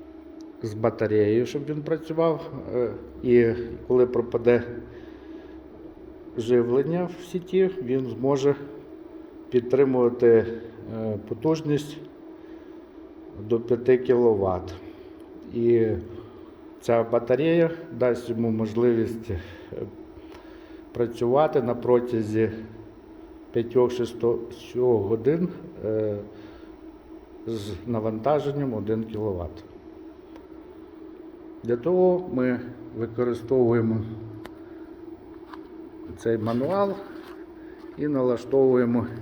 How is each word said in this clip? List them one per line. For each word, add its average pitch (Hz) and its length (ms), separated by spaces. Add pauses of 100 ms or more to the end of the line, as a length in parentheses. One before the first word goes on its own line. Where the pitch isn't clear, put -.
(600)
з 110 120
батареєю, 110 720
щоб 143 200
він 151 160
працював. 160 720 (240)
Е, 120 140 (340)
і 120 300 (340)
коли 127 180
пропаде 117 580 (1700)
живлення 127 720 (100)
в - 40
сіті, 185 460 (120)
він 131 240
зможе 131 500 (960)
підтримувати, 123 800
е, 110 1000
потужність 147 680 (1500)
до 117 100
п'яти 120 380
кіловат. 104 760 (800)
І 117 340 (960)
ця 117 220
батарея 131 680 (280)
дасть 120 300
йому 113 220
можливість, 110 800
е, 92 60 (1500)
працювати 131 680
на 117 140
протязі 113 760 (1000)
п'ятьох-шести 117 760 (480)
годин, 123 760 (360)
е, 107 300 (1300)
з 107 240 (160)
навантаженням 131 840
один 107 300
кіловат. 104 600 (2000)
Для 120 140
того 180 560
ми 127 260 (380)
використовуємо 117 1000 (2250)
цей 117 200
мануал 143 560 (1040)
і 147 100
налаштовуємо 127 1000 (140)